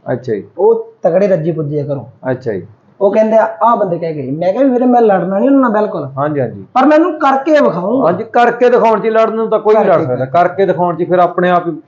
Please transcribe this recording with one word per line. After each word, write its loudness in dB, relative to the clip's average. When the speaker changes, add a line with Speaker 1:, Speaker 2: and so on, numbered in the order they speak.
Speaker 1:
ਅੱਛਾ -4
ਜੀ। -6
Speaker 2:
ਉਹ 0
ਤਕੜੇ 2
ਰੱਜੇ 0
ਪੁੱਜੇ -4
ਆ -6
ਘਰੋਂ। -8
Speaker 1:
ਅੱਛਾ -6
ਜੀ। -8
Speaker 2:
ਉਹ 2
ਕਹਿੰਦੇ 2
ਆ, 0
"ਆਹ 4
ਬੰਦੇ -2
ਕਹਿ -6
ਗਏ।" -8
ਮੈਂ -2
ਕਿਹਾ 0
ਵੀ 4
ਵੀਰੇ 0
ਮੈਂ 4
ਲੜਨਾ 2
ਨਹੀਂ 0
ਉਹਨਾਂ 2
ਨਾਲ 0
ਬਿਲਕੁਲ। -6
Speaker 1:
ਹਾਂਜੀ, -2
ਹਾਂਜੀ। -6
Speaker 2:
ਪਰ 2
ਮੈਂ 4
ਇਹਨੂੰ 0
ਕਰਕੇ 0
ਵਿਖਾਊਂਗਾ। 0
Speaker 1:
ਹਾਂਜੀ, 0
ਕਰਕੇ 2
ਦਿਖਾਉਣ 2
'ਚ -4
ਹੀ 0
ਲੜਨ 0
ਨੂੰ -2
ਤਾਂ 0
ਕੋਈ 2
ਨਹੀਂ 2
ਲੜ 2
Speaker 2:
ਕਰਕੇ 2
Speaker 1:
ਸਕਦਾ। -4
Speaker 2:
ਦਿਖਾਊਂਗਾ। 0
Speaker 1:
ਕਰਕੇ -2
ਦਿਖਾਉਣ -2
'ਚ -8
ਹੀ -2
ਫਿਰ 0
ਆਪਣੇ 0
ਆਪ 0
ਹੀ -6